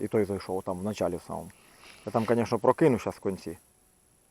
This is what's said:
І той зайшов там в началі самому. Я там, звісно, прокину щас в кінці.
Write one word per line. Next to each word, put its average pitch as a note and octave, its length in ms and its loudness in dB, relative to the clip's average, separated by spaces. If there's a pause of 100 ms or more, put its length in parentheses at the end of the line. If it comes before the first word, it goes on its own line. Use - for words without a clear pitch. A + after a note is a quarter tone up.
І G#2 60 -4
той G#2+ 180 2
зайшов F#2 380 -4
там F#2 160 -4
в F#2 40 -6
началі F2+ 440 -2
самому. E2+ 240 -10 (540)
Я G#2+ 60 -8
там, A2+ 180 2
звісно, A#2 300 2
прокину B2+ 400 4
щас - 160 -6
в - 40 -20
кінці. F2+ 380 -6 (720)